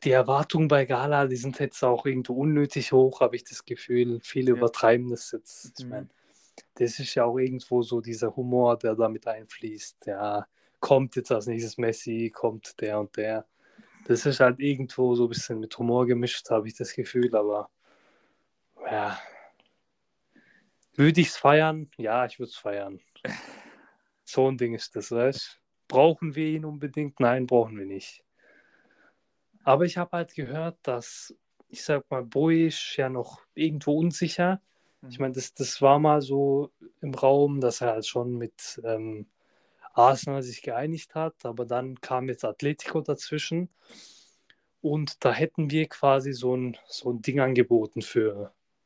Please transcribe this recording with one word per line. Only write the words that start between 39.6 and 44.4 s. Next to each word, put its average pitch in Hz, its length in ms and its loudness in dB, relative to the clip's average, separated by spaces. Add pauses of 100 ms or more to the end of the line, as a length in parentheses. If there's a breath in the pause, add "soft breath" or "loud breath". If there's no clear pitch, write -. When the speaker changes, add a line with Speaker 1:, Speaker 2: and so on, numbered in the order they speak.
Speaker 1:
Arsenal 131 480 4
sich 123 220 -12
geeinigt 147 500 -6
hat, 160 320 -6
aber 120 200 -6
dann 123 360 -6
kam 131 280 -4
jetzt - 160 -8
Atletico 147 560 -4
dazwischen 156 680 -6 (1120 soft breath)